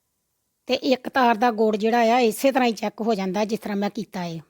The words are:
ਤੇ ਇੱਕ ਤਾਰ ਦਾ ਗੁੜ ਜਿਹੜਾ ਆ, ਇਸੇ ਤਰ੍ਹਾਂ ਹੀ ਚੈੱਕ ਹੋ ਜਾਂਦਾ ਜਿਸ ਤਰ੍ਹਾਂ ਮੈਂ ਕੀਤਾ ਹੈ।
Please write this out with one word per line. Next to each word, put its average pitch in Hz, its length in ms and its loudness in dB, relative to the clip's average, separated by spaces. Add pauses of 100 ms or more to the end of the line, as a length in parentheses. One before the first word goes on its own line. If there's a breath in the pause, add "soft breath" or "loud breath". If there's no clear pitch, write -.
(680)
ਤੇ 254 80 -2
ਇੱਕ - 340 0
ਤਾਰ 240 280 2
ਦਾ 240 140 2
ਗੁੜ 220 260 0
ਜਿਹੜਾ 226 380 2
ਆ, 254 40 4
ਇਸੇ 240 340 2
ਤਰ੍ਹਾਂ 254 160 2
ਹੀ 226 40 0
ਚੈੱਕ 208 280 -6
ਹੋ 226 140 0
ਜਾਂਦਾ 190 300 -2
ਜਿਸ 208 140 -4
ਤਰ੍ਹਾਂ 208 180 -8
ਮੈਂ 202 140 -2
ਕੀਤਾ 190 300 -10
ਹੈ। 170 300 -8